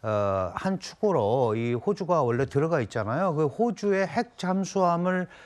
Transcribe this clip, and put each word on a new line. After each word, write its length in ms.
어, 500
한 260
축으로 760
이 180
호주가 480
원래 240
들어가 360
있잖아요. 520
그 140
호주의 580
핵 320
잠수함을 920